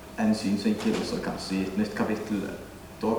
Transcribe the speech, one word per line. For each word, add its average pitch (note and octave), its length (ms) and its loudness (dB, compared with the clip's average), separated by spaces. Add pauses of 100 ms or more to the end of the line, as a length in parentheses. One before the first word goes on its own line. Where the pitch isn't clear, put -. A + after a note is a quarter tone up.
(200)
en G#2+ 160 6
synsvinkel, G#2 640 2
og - 100 -2
så - 140 -2
kanskje - 340 -4
i G2 80 2
et G2 140 -2
nytt G#2+ 160 0
kapittel, G#2+ 480 0 (580)
da A2 180 4